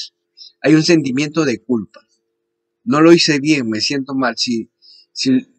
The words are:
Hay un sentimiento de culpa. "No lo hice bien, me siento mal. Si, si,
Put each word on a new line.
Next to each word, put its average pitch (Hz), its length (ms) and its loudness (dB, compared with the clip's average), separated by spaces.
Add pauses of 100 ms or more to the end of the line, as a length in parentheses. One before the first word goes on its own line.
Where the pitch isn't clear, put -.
(640)
Hay 147 100 4
un 156 80 4
sentimiento 151 600 0
de 123 180 -4
culpa. 113 380 -6 (840)
"No 143 200 0
lo 165 100 8
hice 160 280 2
bien, 143 280 -2
me 107 140 -4
siento 139 320 -6
mal. 123 240 -2
Si, 117 320 -6 (420)
si, 131 340 -2 (120)